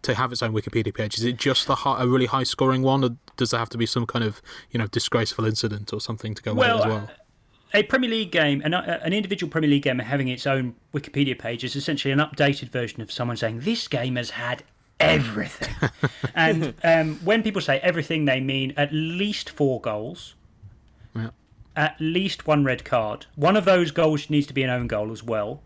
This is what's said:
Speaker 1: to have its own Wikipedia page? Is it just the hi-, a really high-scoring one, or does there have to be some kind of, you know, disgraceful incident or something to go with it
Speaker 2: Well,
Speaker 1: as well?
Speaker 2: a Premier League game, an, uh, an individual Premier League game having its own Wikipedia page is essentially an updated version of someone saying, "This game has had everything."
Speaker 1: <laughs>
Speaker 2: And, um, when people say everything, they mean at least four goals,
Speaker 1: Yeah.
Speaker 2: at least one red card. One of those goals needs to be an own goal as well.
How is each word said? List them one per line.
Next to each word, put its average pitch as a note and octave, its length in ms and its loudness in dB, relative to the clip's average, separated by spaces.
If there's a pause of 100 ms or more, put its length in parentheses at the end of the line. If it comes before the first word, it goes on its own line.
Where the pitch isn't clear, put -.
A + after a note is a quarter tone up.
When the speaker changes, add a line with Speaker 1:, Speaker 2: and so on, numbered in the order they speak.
Speaker 1:
to A#2+ 120 0
have B2 180 -2
its A#2+ 100 -4
own A2 120 -2
Wikipedia G#2+ 400 -2
page? G#2+ 240 -4
Is A2+ 60 -2
it A#2+ 120 0
just - 300 0
the C#3 100 2
hi-, B2+ 260 0
a B2+ 60 2
really B2+ 180 4
high-scoring C3 560 2
one, C3+ 220 4
or A#2+ 60 2 (260)
does B2 140 2
there A#2 100 0
have A2+ 80 -2
to A#2 100 -8
be A#2 60 2
some A#2 220 0
kind A#2 180 -2
of, G#2+ 160 -2 (300)
you A#2+ 80 -2
know, A2 80 0
disgraceful A2 580 -2
incident G#2+ 480 -2
or G#2+ 80 -6
something A2 340 -8
to - 80 -14
go A2 120 -4
with B3 120 4
it - 40 4
Speaker 2:
Well, A3+ 120 2
Speaker 1:
as - 40 4
well? G#3 240 -2 (640)
Speaker 2:
a G#3 80 4
Premier B3+ 260 2
League A3 240 -2
game, D3 320 2
an, D#3 80 2
uh, E3+ 320 -2
an E3 80 0
individual G3 380 -2
Premier D#3 180 2
League C#3+ 140 6
game B2+ 160 0
having B2+ 300 -2
its B2+ 180 -4
own C3 280 0 (200)
Wikipedia C#3+ 440 -2
page A#2 240 -6
is B2+ 140 -6
essentially C#3 360 -2
an C#3 60 4
updated C#3+ 520 0
version A#2 320 -4
of G#2 100 -10
someone A#2+ 240 -4
saying, A#2 240 -2
"This A3+ 280 -2
game B2+ 280 -2
has A#2+ 140 -6
had B2 320 -6 (360)
everything." B2 760 0 (160)
Speaker 1:
<laughs> - 440 -4
Speaker 2:
And, D#3+ 480 2
um, D#3+ 420 4
when G#3+ 180 4
people G3+ 180 0
say C3+ 200 2
everything, E3 440 0
they C3 160 4
mean C3+ 360 -2
at C#3+ 160 0
least F3 580 -2
four C3 300 0
goals, A2+ 540 -8 (800)
Speaker 1:
Yeah. A2+ 160 -6 (440)
Speaker 2:
at D#3 240 0
least F3 480 -2
one D3 180 4
red B2+ 200 0
card. A2 420 -2 (100)
One F3 200 4
of G3 80 2
those F3 260 6
goals D#3 400 2
needs D3 180 2
to C3 60 -16
be C3+ 80 0
an B2+ 80 0
own B2 160 0
goal A2 260 -2
as G#2 100 -12
well. A2+ 440 -4